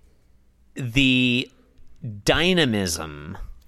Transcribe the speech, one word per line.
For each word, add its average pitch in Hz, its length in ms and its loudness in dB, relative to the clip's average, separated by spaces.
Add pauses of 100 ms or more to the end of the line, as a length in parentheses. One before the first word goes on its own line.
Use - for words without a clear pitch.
(760)
the 127 760 2 (720)
dynamism 98 1120 0 (300)